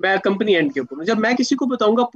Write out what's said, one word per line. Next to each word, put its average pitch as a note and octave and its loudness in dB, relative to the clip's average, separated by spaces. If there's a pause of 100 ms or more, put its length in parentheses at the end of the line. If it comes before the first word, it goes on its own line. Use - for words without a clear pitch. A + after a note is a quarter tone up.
मैं F#3+ 0
company G3+ 0
end D3+ 2
के C#3 -4
ऊपर C3 -8
हूँ, D#3+ -8
जब A3 0
मैं A3+ 0
किसी C4 0
को C4+ -2
बताऊंगा, A#3 2 (120)